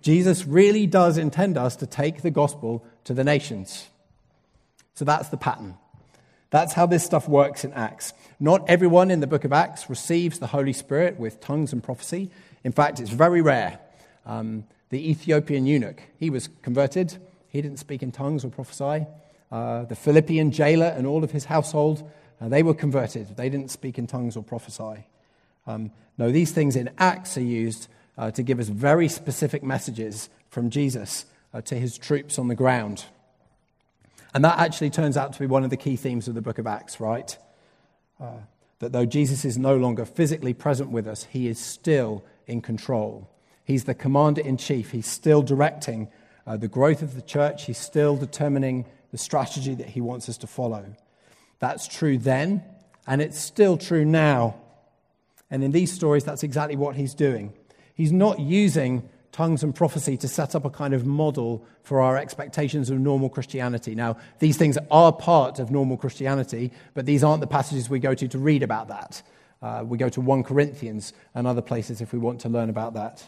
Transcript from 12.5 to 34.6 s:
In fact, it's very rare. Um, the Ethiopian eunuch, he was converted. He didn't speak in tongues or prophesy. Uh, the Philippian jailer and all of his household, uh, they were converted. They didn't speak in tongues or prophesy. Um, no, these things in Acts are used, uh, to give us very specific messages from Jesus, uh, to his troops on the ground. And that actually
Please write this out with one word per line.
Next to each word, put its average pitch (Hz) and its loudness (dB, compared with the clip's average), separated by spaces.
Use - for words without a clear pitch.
In 127 -2
fact, 147 2
it's 110 -8
very 170 4
rare. 120 2
Um, 110 -8
the 147 -4
Ethiopian 151 2
eunuch, 135 0
he 160 -2
was 131 -4
converted. 139 0
He 143 -4
didn't 143 -8
speak 135 -10
in 127 -6
tongues 139 -4
or 131 -8
prophesy. 143 -6
Uh, 117 -6
the 117 -10
Philippian 156 4
jailer 156 4
and 131 -2
all 151 0
of 147 -4
his 143 -6
household, 151 0
uh, 113 -8
they 139 4
were 165 4
converted. 120 -2
They 127 -4
didn't 135 -6
speak - -10
in 120 -4
tongues 120 -6
or 110 -8
prophesy. 110 -12
Um, 110 -10
no, 120 2
these 156 2
things 143 2
in 123 -2
Acts 185 0
are 131 -4
used, 113 -4
uh, 113 -4
to 127 -6
give 123 0
us 113 -4
very 143 4
specific 151 -4
messages 110 -6
from 120 -2
Jesus, 123 -4
uh, 113 -10
to - -8
his 120 -4
troops 143 -2
on 123 -2
the 120 0
ground. 117 0
And 135 6
that 165 6
actually 160 0